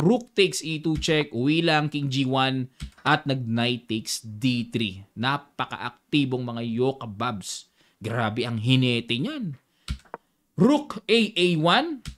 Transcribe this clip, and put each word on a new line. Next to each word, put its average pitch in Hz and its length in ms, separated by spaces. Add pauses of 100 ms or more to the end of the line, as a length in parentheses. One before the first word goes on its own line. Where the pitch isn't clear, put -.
rook 240 320
takes 190 240
E 156 160
two 156 240
check, 151 320
uwi 151 320
lang, 156 240
king 143 240
G 131 160
one, 131 400 (360)
at 151 200
nag 135 240
knight 120 400
takes 113 320
D 117 480
three. 98 340 (140)
Napakaaktibong 127 1300
mga 117 240
yoka 123 400
babs. 107 640 (280)
Grabe 113 480
ang 117 80
hinete 120 560
niyan. 180 480 (960)
Rook 254 480
A, 226 160 (160)
A 180 120 (120)
one, 247 400 (180)